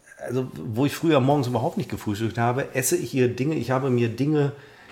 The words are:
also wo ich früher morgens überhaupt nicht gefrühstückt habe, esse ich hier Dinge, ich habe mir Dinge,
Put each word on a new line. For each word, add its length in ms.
also 300
wo 320
ich 80
früher 260
morgens 280
überhaupt 300
nicht 120
gefrühstückt 480
habe, 380
esse 200
ich 140
hier 180
Dinge, 280
ich 160
habe 180
mir 180
Dinge, 440